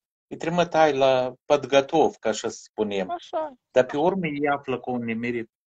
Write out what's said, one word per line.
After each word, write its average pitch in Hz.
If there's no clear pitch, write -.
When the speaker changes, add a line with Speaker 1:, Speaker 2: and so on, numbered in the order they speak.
Speaker 1:
Îi 127
trimit, 170
hai, 156
la 127
pădgătov, 139
ca -
așa 107
să -
spunem. -
Speaker 2:
Așa. 320
Speaker 1:
Dar 127
pe 147
urmă 175
ei 147
află 135
cu -
un 120
nemerit 117